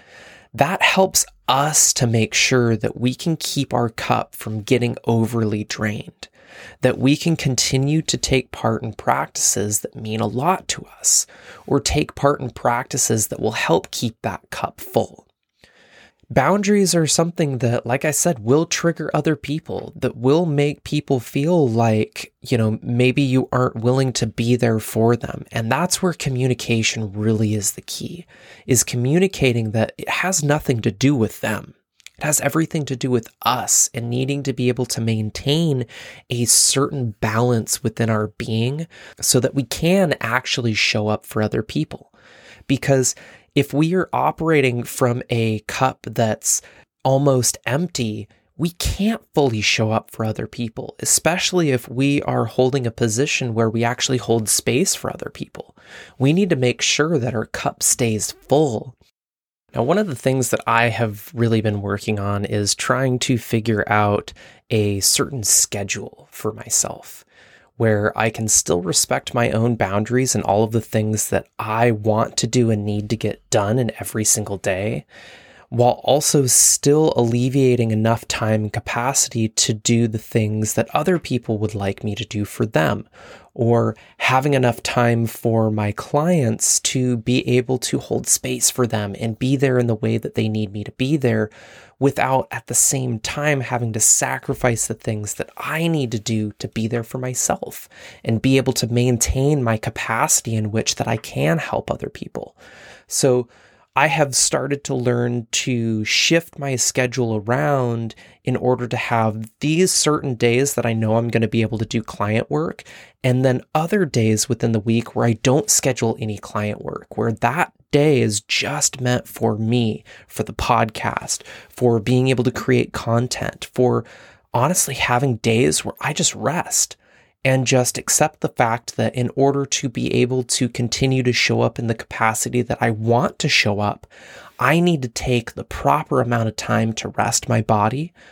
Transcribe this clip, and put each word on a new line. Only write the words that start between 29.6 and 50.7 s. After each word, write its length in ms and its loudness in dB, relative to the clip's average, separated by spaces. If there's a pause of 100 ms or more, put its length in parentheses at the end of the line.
that 280 0
it 100 -8
has 340 -2
nothing 380 0
to 80 0
do 240 2
with 280 -2
them. 340 -6 (420)
It 60 -10
has 180 0
everything 440 -2
to 100 -4
do 160 -4
with 180 0 (140)
us 500 0
and 160 -6
needing 340 -2
to 100 -2
be 140 0
able 200 0
to 140 -6
maintain 840 0 (460)
a 140 0
certain 760 2
balance 600 0
within 260 0
our 200 0 (100)
being 480 -2 (340)
so 180 2
that 140 0
we 80 0
can 580 2
actually 540 -2
show 340 0
up 160 -2
for 200 -2
other 180 -2
people. 500 -6 (540)
Because 480 2 (400)
if 200 0
we 220 2
are 160 0
operating 720 2
from 460 0
a 300 0
cup 400 -4 (120)
that's 500 0 (440)
almost 600 2
empty, 640 -4 (300)
we 140 -2
can't 500 -2 (120)
fully 280 2
show 300 2
up 200 -2
for 140 -4
other 200 -4
people, 540 -10